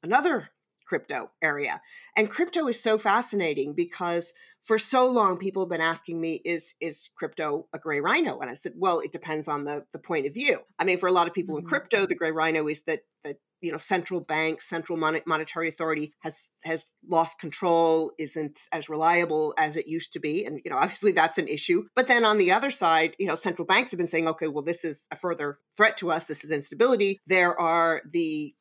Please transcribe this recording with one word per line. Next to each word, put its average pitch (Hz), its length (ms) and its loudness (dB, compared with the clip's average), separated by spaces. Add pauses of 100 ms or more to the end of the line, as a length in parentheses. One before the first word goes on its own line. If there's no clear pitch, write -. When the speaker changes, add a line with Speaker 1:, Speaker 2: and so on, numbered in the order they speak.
Speaker 1:
another 247 460 2 (380)
crypto - 440 -6 (100)
area. 143 400 -2 (340)
And 214 140 2
crypto 339 380 -2
is 233 120 -2
so 220 200 2
fascinating 185 720 0
because 170 600 -4 (280)
for 220 160 2
so 254 320 4
long, 202 300 4
people 190 240 -2
have 175 60 -4
been 165 120 -2
asking 165 400 -2
me, 165 240 -4
"Is, 165 340 -4
is 156 380 -8
crypto 156 560 -4
a 156 60 -12
gray 147 220 -2
rhino?" 214 380 0
And 127 120 -8
I - 20 -12
said, - 240 -12
"Well, 175 220 2
it - 120 -8
depends 156 360 -6
on 143 180 -4
the, 147 280 -8
the 165 60 -12
point 147 280 -2
of 143 80 -4
view." 262 240 0 (180)
I 165 60 -2
mean, 180 160 2
for 185 80 0
a 180 40 4
lot 175 160 4
of 170 60 -8
people 170 240 -2
in 170 60 -6
Speaker 2:
Mm-hmm. 165 60 -14
Speaker 1:
crypto, 202 360 0
the 190 80 -2
gray 160 160 0
rhino 160 380 2
is 151 160 -4
that, 156 160 -2 (240)
that, 143 140 -10 (240)
you 170 100 -4
know, 160 80 -6
central 175 420 -2
banks, 160 480 -2
central 165 260 -4
mon-, 160 300 0
monetary 165 440 -2
authority 156 500 -4
has, - 300 -10 (140)
has 160 280 -6 (180)
lost 165 300 2
control, 165 800 4
isn't 151 400 -6 (120)
as 160 160 -6
reliable 160 720 2
as 156 200 0
it 151 100 -4
used 165 260 -8
to 170 60 -8
be. 160 260 -2
And, 147 180 -10
you 175 60 -10
know, 135 80 -2
<laughs> 139 60 4
obviously 190 300 2
that's 165 260 4
an 156 80 -2
issue. 175 380 0 (100)
But 254 100 4
then 240 180 4
on 214 140 4
the 185 140 6
other 233 180 2
side, 160 480 2
you 196 80 -2
know, 165 80 0
central 170 320 -4
banks 214 240 2
have 180 80 -8
been 175 80 0
saying, 165 220 0
"Okay, 160 220 -2
well, 143 140 -4
this 170 220 -4
is 151 260 -8
a - 40 -10
further 160 420 -6 (180)
threat 214 220 2
to 190 140 -2
us. 165 160 -2
This - 160 -8
is 151 80 -8
instability." 196 760 2
There 175 340 2
are 165 480 2
the 156 540 -4